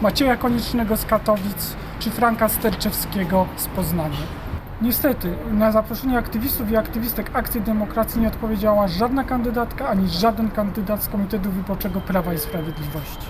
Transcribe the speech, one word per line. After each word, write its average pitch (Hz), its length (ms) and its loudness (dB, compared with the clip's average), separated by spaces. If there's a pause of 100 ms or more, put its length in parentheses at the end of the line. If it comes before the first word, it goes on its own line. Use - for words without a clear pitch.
Macieja 240 360 4
Koniecznego 233 600 0
z - 80 -4
Katowic, 208 720 0 (240)
czy 226 120 -2
Franka 226 380 2
Sterczewskiego 190 1040 0
z - 120 -6
Poznania. 160 500 -2 (640)
Niestety, 233 520 2 (180)
na 214 200 4
zaproszenie 220 460 2
aktywistów 226 540 -2
i 226 60 4
aktywistek 220 560 -2
Akcji 220 280 0
Demokracji 220 600 0
nie 226 60 4
odpowiedziała 208 600 2
żadna 247 360 2
kandydatka 240 680 -2
ani 190 200 2
żaden 220 420 2
kandydat 208 520 -2
z - 40 -4
Komitetu 202 440 -2
Wyborczego 190 500 -2
Prawa 180 320 0
i 160 40 -2
Sprawiedliwości. 151 920 -6